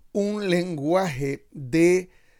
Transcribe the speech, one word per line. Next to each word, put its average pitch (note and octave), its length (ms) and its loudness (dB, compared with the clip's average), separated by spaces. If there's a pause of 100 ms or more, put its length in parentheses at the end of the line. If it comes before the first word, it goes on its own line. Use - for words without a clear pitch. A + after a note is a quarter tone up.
(140)
un G#3 360 -2
lenguaje D#3+ 1000 -2
de E3+ 580 2 (300)